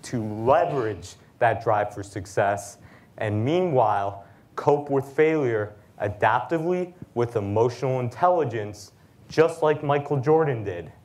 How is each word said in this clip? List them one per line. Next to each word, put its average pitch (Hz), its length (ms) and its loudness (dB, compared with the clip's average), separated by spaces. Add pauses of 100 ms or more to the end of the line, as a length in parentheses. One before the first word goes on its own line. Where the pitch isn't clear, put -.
to 120 200 -6
leverage 110 920 -2 (240)
that 113 240 0
drive 104 320 0
for 101 80 -10
success 101 760 -4 (400)
and 107 260 -2
meanwhile 123 800 0 (320)
cope 147 340 2
with 135 140 0
failure 139 720 0 (280)
adaptively 160 920 0 (220)
with 120 220 0
emotional 120 640 0
intelligence, 120 920 -2 (360)
just 165 340 2
like 151 200 2
Michael 143 360 0
Jordan 143 460 2
did. 87 260 -8 (140)